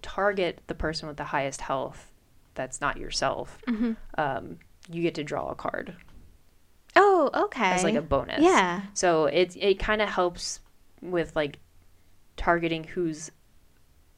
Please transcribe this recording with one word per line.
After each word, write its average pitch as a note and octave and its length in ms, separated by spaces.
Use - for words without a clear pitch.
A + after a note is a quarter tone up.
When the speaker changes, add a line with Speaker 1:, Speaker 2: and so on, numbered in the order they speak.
Speaker 1:
target G3 640
the - 80
person D#3+ 340
with D3 80
the D3+ 80
highest C#3 380
health - 480
that's - 260
not C#3+ 180
yourself, - 600
Speaker 2:
Mm-hmm. A#3 240
Speaker 1:
um, D3 400
you E3+ 120
get D#3+ 120
to D#3 100
draw - 260
a - 40
card - 400
Speaker 2:
Oh, F#4 380
okay. B3+ 380
Speaker 1:
as, F3+ 120
like, G3 120
a D3 60
bonus. C#3+ 400
Speaker 2:
Yeah. G3+ 400
Speaker 1:
So E3 340
it, F3+ 300
it G3 240
kinda G#3+ 260
helps F3+ 540
with, E3+ 360
like, D3 220
targeting E3 480
who's D#3+ 460